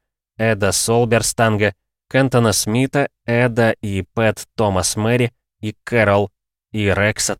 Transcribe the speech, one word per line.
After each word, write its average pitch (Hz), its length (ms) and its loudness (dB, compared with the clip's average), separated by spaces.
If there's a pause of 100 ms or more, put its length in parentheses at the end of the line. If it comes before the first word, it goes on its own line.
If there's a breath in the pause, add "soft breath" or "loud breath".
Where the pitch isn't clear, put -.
(380)
Эда 104 360 0
Солберстанга, 113 1000 0 (360)
Кентона 127 420 2
Смита, 120 580 -2 (160)
Эда 117 460 2 (100)
и 98 200 -4
Пэт 110 440 -2 (100)
Томас 98 420 0
Мэри 117 340 0 (300)
и 107 140 -8 (100)
Кэрол, 101 460 2 (420)
и 104 160 -2
Рекса 101 500 -2